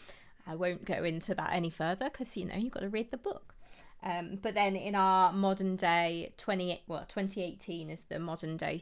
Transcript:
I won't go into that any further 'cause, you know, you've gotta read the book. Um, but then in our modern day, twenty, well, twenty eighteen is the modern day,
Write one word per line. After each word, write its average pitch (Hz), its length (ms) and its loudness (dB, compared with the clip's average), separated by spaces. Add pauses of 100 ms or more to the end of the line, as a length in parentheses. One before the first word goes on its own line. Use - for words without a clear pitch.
(460)
I 160 100 -8
won't 180 280 -2
go 165 200 -2
into 165 320 -2
that 160 180 0
any 165 160 0
further 185 400 -2
'cause, - 260 -8
you 180 80 -4
know, - 120 -6
you've 233 180 -2
gotta 196 160 -4
read 220 200 -4
the 269 60 -6 (140)
book. - 240 -10 (480)
Um, 175 340 -4
but 208 160 -4
then 202 240 4
in 202 180 -2
our 190 380 8
modern 190 440 2
day, 170 600 2
twenty, 180 500 -2
well, 160 220 -6
twenty 196 340 -2
eighteen 170 460 -8
is 160 160 -10
the - 140 -6
modern 160 400 -6
day, 156 240 -4